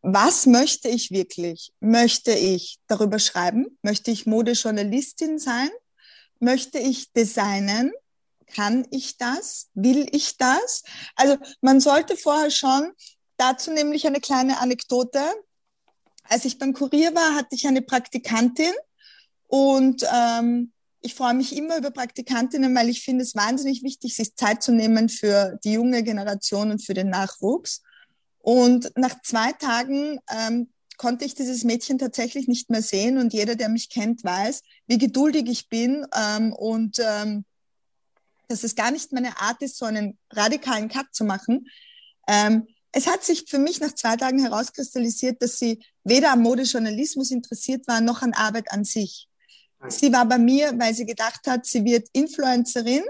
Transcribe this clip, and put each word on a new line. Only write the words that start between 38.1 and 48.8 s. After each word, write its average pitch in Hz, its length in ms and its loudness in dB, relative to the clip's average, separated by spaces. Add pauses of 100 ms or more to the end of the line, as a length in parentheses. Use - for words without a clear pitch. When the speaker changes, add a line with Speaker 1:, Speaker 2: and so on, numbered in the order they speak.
Speaker 1:
dass 233 160 -6
es 226 120 -4
gar 233 160 0
nicht - 220 -8
meine 247 260 -6
Art 226 220 -4
ist, 277 160 -8
so 240 80 -8
einen 214 320 -4 (140)
radikalen 220 580 -2
Cut 269 240 -8
zu - 100 -4
machen. 220 440 -4 (600)
Ähm, 208 400 2 (240)
es 285 160 0
hat 370 160 0
sich 330 240 -2
für 277 120 -2
mich 311 200 0
nach 294 140 -4
zwei 226 220 0
Tagen 262 240 0
herauskristallisiert, 240 1000 -2
dass 247 180 -2
sie 226 240 -2 (200)
weder 269 280 4
am 240 100 4
Modejournalismus 247 880 -2
interessiert 247 560 -6
war, 226 140 0
noch 233 200 0
an 240 120 -2
Arbeit 220 380 -4
an 202 120 -2